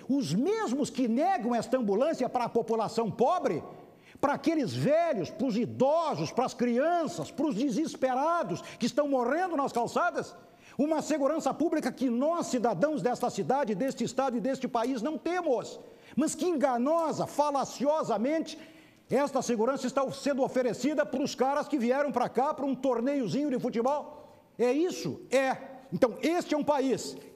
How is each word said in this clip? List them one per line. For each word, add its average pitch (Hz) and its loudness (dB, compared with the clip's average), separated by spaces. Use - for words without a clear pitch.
Os 247 0
mesmos 294 0
que 247 -2
negam 240 0
esta 240 0
ambulância 240 0
para 240 -2
a - -2
população 226 0
pobre? 262 0
Para 277 2
aqueles 269 0
velhos, 254 0
pros 220 -2
idosos, 240 0
pras 247 0
crianças, 254 0
pros - -2
desesperados 262 0
que 226 0
estão 294 0
morrendo 285 0
nas 269 0
calçadas? 240 -2
Uma 302 2
segurança 285 2
pública 311 0
que 262 -2
nós, 294 0
cidadãos 240 0
desta 240 0
cidade, 220 0
deste 254 -2
estado 254 0
e 240 -2
deste 254 -2
país, 240 -2
não 302 -2
temos. 320 -2
Mas 302 2
que 294 -2
enganosa, 285 2
falaciosamente, 285 0
esta 262 2
segurança 240 0
está 262 0
sendo 269 0
oferecida 254 2
pros 285 -2
caras 269 0
que 311 0
vieram 262 2
pra 240 2
cá 277 2
pra 285 -4
um 269 0
torneiozinho 262 0
de 247 0
futebol. 254 -2
É 247 4
isso? 285 -2
É. 262 2
Então, 208 2
este 330 0
é 302 4
um 285 0
país 262 0